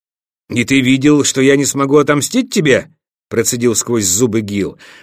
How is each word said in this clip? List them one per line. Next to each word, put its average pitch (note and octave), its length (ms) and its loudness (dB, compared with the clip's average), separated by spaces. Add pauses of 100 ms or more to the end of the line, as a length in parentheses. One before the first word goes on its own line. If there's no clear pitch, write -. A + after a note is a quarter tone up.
(500)
«И A#2+ 160 -4
ты C3+ 160 0
видел, C3+ 420 2
что - 180 -2
я C#3 140 4
не C#3 100 0
смогу C#3 320 0
отомстить D3 540 0
тебе?» C#3 400 0 (380)
процедил A#2 460 -2
сквозь A2+ 300 -4
зубы A2 360 0
Гил. G2+ 360 -6 (260)